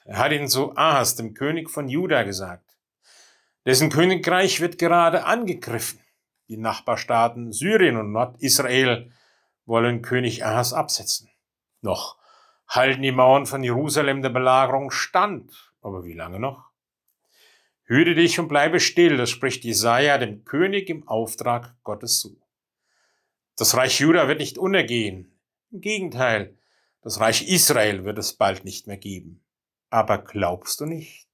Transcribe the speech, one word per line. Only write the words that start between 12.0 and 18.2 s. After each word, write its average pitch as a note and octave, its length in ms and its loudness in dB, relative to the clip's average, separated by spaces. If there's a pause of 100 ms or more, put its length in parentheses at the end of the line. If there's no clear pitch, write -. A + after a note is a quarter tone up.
halten C3+ 360 2
die C3+ 100 0
Mauern C3 320 6
von C3+ 180 -6
Jerusalem C#3 600 0
der C3 80 -2
Belagerung C3 600 2
stand. - 920 -4
Aber F#2 220 -12
wie E2+ 100 -16
lange E2+ 260 -12
noch? C3+ 300 -10 (1120)
"Hüte E3 320 2
dich E3+ 260 2